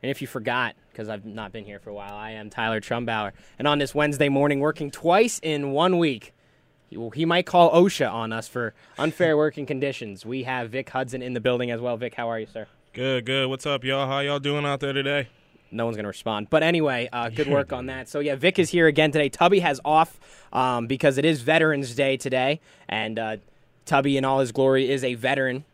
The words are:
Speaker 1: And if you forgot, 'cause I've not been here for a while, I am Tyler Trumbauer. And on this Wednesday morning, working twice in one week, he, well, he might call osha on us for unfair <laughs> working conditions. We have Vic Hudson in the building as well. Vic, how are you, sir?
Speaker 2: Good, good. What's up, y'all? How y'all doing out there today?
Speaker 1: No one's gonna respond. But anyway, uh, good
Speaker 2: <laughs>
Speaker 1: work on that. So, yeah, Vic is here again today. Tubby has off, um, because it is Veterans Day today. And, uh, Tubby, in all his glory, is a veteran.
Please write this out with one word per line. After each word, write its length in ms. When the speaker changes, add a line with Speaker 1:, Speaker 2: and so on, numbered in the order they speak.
Speaker 1:
And 80
if 100
you 60
forgot, 480
'cause 160
I've 160
not 280
been 120
here 140
for 100
a 60
while, 180
I 200
am 180
Tyler 320
Trumbauer. 500
And 80
on 120
this 160
Wednesday 340
morning, 320
working 300
twice 520
in 300
one 240
week, 380
he, 80
well, 100
he 160
might 220
call 260
osha 400
on 180
us 160
for 280
unfair 380
<laughs> 20
working 260
conditions. 640
We 160
have 260
Vic 220
Hudson 320
in 100
the 80
building 300
as 100
well. 160
Vic, 180
how 140
are 120
you, 120
sir? 140
Speaker 2:
Good, 320
good. 240
What's 160
up, 200
y'all? 220
How 140
y'all 180
doing 280
out 140
there 120
today? 360
Speaker 1:
No 160
one's 100
gonna 120
respond. 420
But 120
anyway, 480
uh, 200
good 180
Speaker 2:
<laughs> 0
Speaker 1:
work 240
on 140
that. 200
So, 140
yeah, 140
Vic 240
is 100
here 180
again 260
today. 180
Tubby 300
has 220
off, 380
um, 360
because 280
it 80
is 160
Veterans 540
Day 240
today. 420
And, 320
uh, 180
Tubby, 320
in 80
all 140
his 140
glory, 360
is 140
a 120
veteran. 600